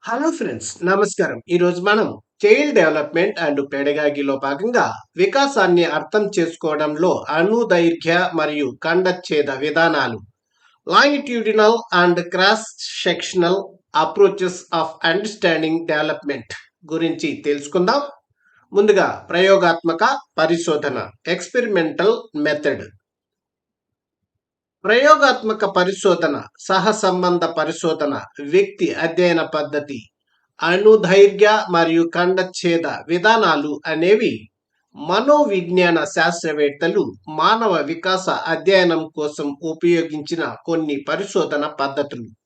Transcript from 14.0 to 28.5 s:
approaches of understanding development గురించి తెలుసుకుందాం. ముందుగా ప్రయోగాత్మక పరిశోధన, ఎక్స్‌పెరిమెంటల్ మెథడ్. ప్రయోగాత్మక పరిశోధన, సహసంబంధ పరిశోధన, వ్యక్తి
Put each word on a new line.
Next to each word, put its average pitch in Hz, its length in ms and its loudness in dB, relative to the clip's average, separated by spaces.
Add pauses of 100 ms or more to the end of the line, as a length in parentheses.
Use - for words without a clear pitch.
approaches 185 500 2
of 165 340 -4 (260)
understanding 165 720 -2
development 151 680 -6 (400)
గురించి 156 520 -4
తెలుసుకుందాం. 180 560 -2 (720)
ముందుగా 196 560 2
ప్రయోగాత్మక 185 920 2 (180)
పరిశోధన, 147 720 -2 (180)
ఎక్స్‌పెరిమెంటల్ 185 1120 -2
మెథడ్. 147 520 -4 (1900)
ప్రయోగాత్మక 247 840 2
పరిశోధన, 180 800 0 (160)
సహసంబంధ 180 840 0
పరిశోధన, 156 760 -4 (220)
వ్యక్తి 180 500 0